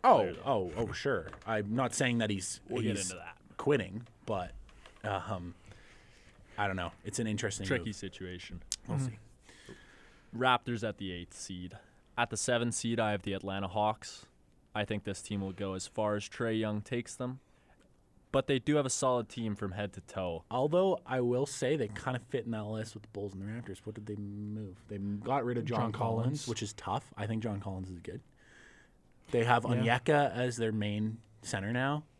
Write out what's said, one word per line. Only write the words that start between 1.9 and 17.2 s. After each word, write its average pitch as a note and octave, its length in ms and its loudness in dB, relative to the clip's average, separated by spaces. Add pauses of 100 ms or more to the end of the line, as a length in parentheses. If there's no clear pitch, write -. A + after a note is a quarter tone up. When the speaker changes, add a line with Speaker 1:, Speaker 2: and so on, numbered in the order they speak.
Speaker 1:
saying B2 260 2
that G#2+ 120 4
he's, F#2+ 380 -2
Speaker 2:
We'll A#2+ 140 0
get G#2 140 2
Speaker 1:
he's F#2 140 -2
Speaker 2:
into F#2 100 -8
that. E2+ 160 -12 (200)
Speaker 1:
quitting, A#2 500 0 (200)
but, F#2 260 -2 (500)
uh, G2 260 -2
um, F2 260 -6 (1000)
I G#2 120 0
don't F#2+ 80 0
know. F2 160 -2 (120)
It's G#2 140 -6
an A2+ 80 0
interesting G#2 400 -2
Speaker 2:
Tricky A#2+ 200 0
Speaker 1:
move. G#2+ 100 -6
Speaker 2:
situation. F2+ 680 -10 (240)
Speaker 1:
We'll D3+ 120 -4
Speaker 3:
Mm-hmm. C3+ 100 -4
Speaker 1:
see. A2 100 -12 (1200)
Speaker 2:
Raptors A#2+ 520 2
at G2+ 100 -6
the F#2+ 120 -6
eighth F2 240 -10
seed. F2+ 420 -10 (400)
At A#2+ 140 2
the A2+ 60 -4
seventh A#2+ 380 0
seed, A#2 240 0
I G#2+ 140 2
have G2 100 -2
the G2+ 100 -2
Atlanta F#2+ 360 -4
Hawks. G#2 580 -2 (480)
I G#2+ 100 0
think G#2 200 -2
this G2 180 -4
team G2+ 180 -2
will F#2+ 120 -4
go F#2+ 220 -4
as F#2 120 -6
far G#2 300 0
as G2+ 120 -4
Trae A2+ 300 0
Young G#2+ 240 0
takes - 320 -4
them. C3 240 -6 (960)